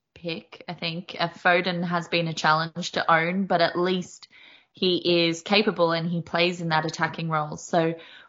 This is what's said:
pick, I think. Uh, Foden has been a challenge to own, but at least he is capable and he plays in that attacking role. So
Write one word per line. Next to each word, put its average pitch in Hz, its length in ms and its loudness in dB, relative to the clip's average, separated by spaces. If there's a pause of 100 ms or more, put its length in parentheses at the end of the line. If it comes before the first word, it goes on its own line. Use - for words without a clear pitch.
(140)
pick, - 540 -12
I 180 60 -8
think. 170 460 -8
Uh, 170 100 0
Foden 175 540 2
has 175 240 -2
been 170 200 0
a 160 60 -4
challenge 160 580 0
to - 200 0
own, 170 340 2
but 180 160 2
at 165 140 2
least 180 520 -4 (460)
he 175 540 2
is 165 140 -2
capable 180 500 2
and 165 160 -2
he 170 140 -4
plays 175 400 0
in 165 80 -4
that 156 160 2
attacking 160 440 -4
role. 151 280 -4
So 165 380 0 (340)